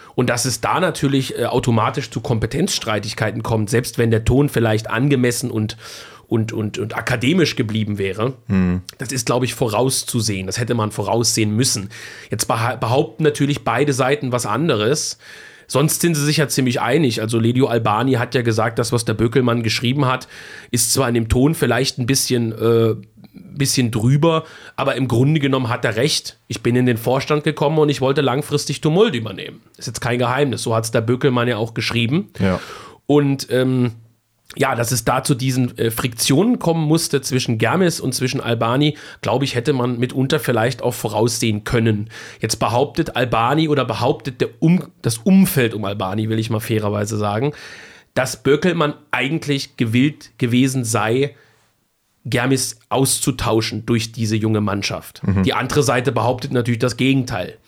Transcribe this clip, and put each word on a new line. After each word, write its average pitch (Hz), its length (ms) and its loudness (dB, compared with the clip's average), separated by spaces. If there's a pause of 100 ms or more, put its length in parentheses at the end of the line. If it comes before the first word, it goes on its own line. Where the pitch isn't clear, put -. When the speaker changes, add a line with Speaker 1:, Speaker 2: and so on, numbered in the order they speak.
(140)
Speaker 1:
Und 123 160 0
dass 120 160 -2
es 123 160 -4
da 113 180 0
natürlich, 139 580 0
äh, 120 80 -2
automatisch 117 680 0
zu 120 100 -6
Kompetenzstreitigkeiten 113 1200 -2
kommt, 110 280 -2
selbst 117 260 -2
wenn 117 140 2
der 113 120 2
Ton 135 260 4
vielleicht 113 400 0
angemessen 123 640 0
und, 107 260 -2 (520)
und, 110 240 0
und, 107 260 -4
und 107 180 -6
akademisch 131 600 2
geblieben 107 400 -2
wäre, 98 360 -2 (140)
Speaker 2:
Mhm. 90 340 2 (180)
Speaker 1:
das 113 120 -8
ist, 127 140 -4
glaube 123 200 2
ich, 120 80 -4
vorauszusehen. 107 920 0
Das 95 120 -6
hätte 120 160 -2
man 107 160 0
voraussehen 107 640 0
müssen. 107 340 0 (420)
Jetzt - 180 -4
beha-, 117 280 -2
behaupten 127 460 0
natürlich 143 420 0
beide 131 260 2
Seiten 131 400 -2
was 120 140 -2
anderes. 120 720 0 (520)
Sonst 147 320 2
sind 170 140 2
sie 143 100 -2
sich 151 120 0
ja 147 100 2
ziemlich 127 340 0
einig. 120 400 2
Also 113 180 0
Ledio 123 280 4
Albani 117 460 2
hat 120 220 0
ja 127 60 0
gesagt, 117 380 0
das, 120 140 -2
was 120 120 0
der 113 80 0
Böckelmann 117 500 2
geschrieben 120 420 0
hat, 127 220 -2 (440)
ist - 220 0
zwar 135 160 2
in 117 40 2
dem 117 140 0
Ton 131 280 4
vielleicht 123 420 0
ein 123 80 -2
bisschen, 117 480 0
äh, 113 420 2 (380)
bisschen 131 580 -2
drüber, 143 540 2 (320)
aber 123 180 0
im 127 140 -2
Grunde 139 320 2
genommen 135 260 0
hat 120 160 -2
er 113 140 -2
recht. - 400 -2 (100)
Ich 107 140 -6
bin 120 160 2
in 127 80 4
den 123 120 2
Vorstand 135 460 0
gekommen 156 360 0
und 151 100 4
ich 135 100 -2
wollte 139 220 2
langfristig 143 580 -2
Tumult 175 340 2
übernehmen. - 480 -8 (160)
Ist - 100 -14
jetzt 110 120 -8
kein 123 200 -2
Geheimnis. 127 440 0
So 117 100 -2
hat's 113 180 -2
der 123 100 2
Böckelmann 123 480 2
ja 117 80 0
auch 113 160 -4
geschrieben. 120 560 -2 (100)
Speaker 2:
Ja. 92 220 2 (440)
Speaker 1:
Und, 139 460 2
ähm, 127 400 2 (640)
ja, 131 180 0
dass 117 180 -2
es 127 120 -2
da 127 200 0
zu 147 120 0
diesen, 127 420 -2
äh, 117 140 0
Friktionen 135 640 0
kommen 165 300 0
musste 151 340 0
zwischen 127 380 -2
Germis 160 400 2
und 127 160 -4
zwischen 127 260 -2
Albani, 120 560 0 (240)
glaube 123 240 0
ich, - 80 -4
hätte 123 200 0
man 123 260 0
mitunter 131 400 0
vielleicht 120 420 0
auch 120 120 -2
voraussehen 110 720 0
können. 113 460 0 (300)
Jetzt 117 180 -2
behauptet 139 580 0
Albani 123 520 2
oder 139 180 0
behauptet 117 560 -2
der 165 80 -2 (100)
Um-, 170 260 4 (180)
das 120 160 -2
Umfeld 185 560 4
um 104 100 -6
Albani, 101 440 -4
will 113 100 0
ich 110 100 -2
mal 110 120 -2
fairerweise 104 560 -2
sagen, 107 340 0 (640)
dass 127 260 -2
Böckelmann 151 540 2 (160)
eigentlich 139 640 -2
gewillt 123 640 0
gewesen 127 460 2
sei, 113 500 0 (880)
Germis 127 540 0 (100)
auszutauschen 113 960 0
durch 113 260 0
diese 113 260 -2
junge 107 240 0
Mannschaft. 98 640 -4
Speaker 2:
Mhm. 95 160 2
Speaker 1:
Die - 100 2
andere 123 300 0
Seite 123 280 0
behauptet 120 400 -2
natürlich 120 280 0
das 120 180 -2
Gegenteil. 127 600 0 (100)